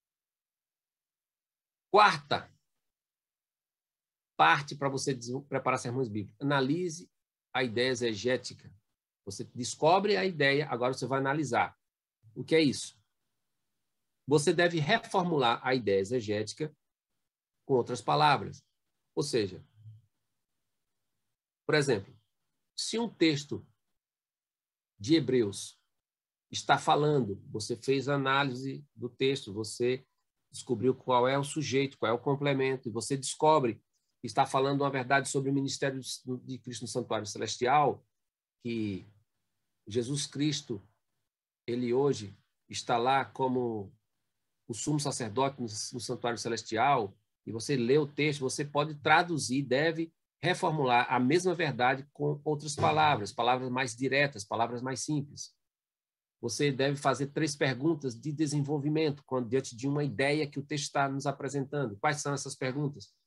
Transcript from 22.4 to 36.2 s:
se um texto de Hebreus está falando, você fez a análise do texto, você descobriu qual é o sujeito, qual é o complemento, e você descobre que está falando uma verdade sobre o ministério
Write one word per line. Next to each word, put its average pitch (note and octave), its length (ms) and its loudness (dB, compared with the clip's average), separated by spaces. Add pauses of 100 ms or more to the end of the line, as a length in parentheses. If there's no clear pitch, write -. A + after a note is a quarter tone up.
se - 220 -4
um A#3 100 0
texto D3 580 0 (1300)
de A2+ 160 2
Hebreus B2 640 0 (720)
está C#3 280 2
falando, D3 580 2 (140)
você A2 260 -6
fez C3+ 320 0
a C#3+ 60 0
análise C3+ 800 0
do A#2 140 -8
texto, C3+ 440 -2
você A#2+ 520 -2 (460)
descobriu B2 440 0
qual B2 320 2
é C3+ 120 2
o C#3+ 60 0
sujeito, C#3 540 -2
qual A2 120 0
é A#2 40 2
o A#2+ 40 0
complemento, C3+ 720 0
e G#2+ 40 -4
você A#2 240 -4
descobre C#3 580 2 (460)
que - 60 -10
está B2+ 200 0
falando C#3 360 2
uma C#3 80 0
verdade C3+ 380 0
sobre C3+ 220 -2
o C#3 40 2
ministério C3+ 460 -2 (440)